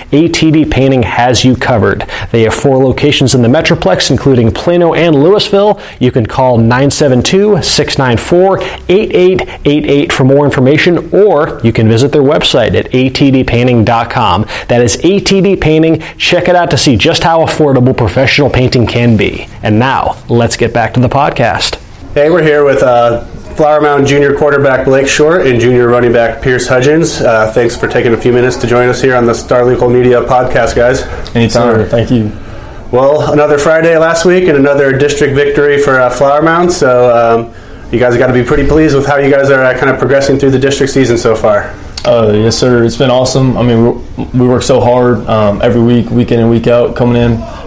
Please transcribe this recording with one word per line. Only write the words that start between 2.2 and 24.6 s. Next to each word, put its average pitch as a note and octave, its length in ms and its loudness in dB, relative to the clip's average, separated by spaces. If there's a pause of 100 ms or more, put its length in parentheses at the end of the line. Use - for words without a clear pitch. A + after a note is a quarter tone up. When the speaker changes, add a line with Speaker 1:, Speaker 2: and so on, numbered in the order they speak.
Speaker 1:
They A#2 100 2
have A2 120 0
four C3+ 280 0
locations C3+ 540 0
in B2+ 60 2
the A2+ 60 2
Metroplex, E3 640 0
including B2 400 2
Plano F3 440 0
and D#3 200 0
Louisville. G3 640 2 (220)
You B2+ 100 2
can A2+ 160 -2
call B2+ 320 0
nine B2 320 2
seven B2+ 320 0
two, G3 400 0
six - 360 -2
nine C3 180 0
four, F#3 440 0 (280)
eight G3+ 260 0
eight F3+ 280 2 (220)
eight D3 220 0
eight C#3+ 260 0
for C3+ 120 0
more C#3 200 2
information, D3 680 0
or E3+ 500 0
you A#2 100 2
can A2+ 140 0
visit A2+ 240 2
their D3+ 120 2
website C3+ 520 0
at - 180 -4
A C3 180 0
T C#3 200 0
D C3 140 0
painting A#2+ 400 0
dot A#2 260 0
com. G#2 340 0 (220)
That A#2+ 160 2
is A#2+ 220 0
A F#3+ 160 2
T G3 200 0
D F#3+ 140 2
Painting. D#3+ 480 0 (140)
Check F3 320 -2
it F3+ 80 2
out E3+ 160 0
to C#3+ 40 0
see C3 200 2
just C#3+ 260 0
how E3 220 0
affordable C3+ 520 0
professional C3 540 0
painting B2+ 380 0
can A#2+ 280 0
be. - 300 -4 (160)
And G#2+ 160 0
now, B2+ 380 -2 (120)
let's A#2 280 0
get A#2 160 -2
back A2+ 220 -2
to B2+ 60 0
the B2 80 0
podcast. C3+ 500 -2 (560)
Speaker 2:
Hey, D3 160 2
we're E3+ 120 2
here D3 220 2
with, C3+ 180 2
uh, A#2+ 380 2 (340)
Flower D3+ 260 2
Mound C#3+ 260 0
junior C#3+ 280 2
quarterback C#3 520 0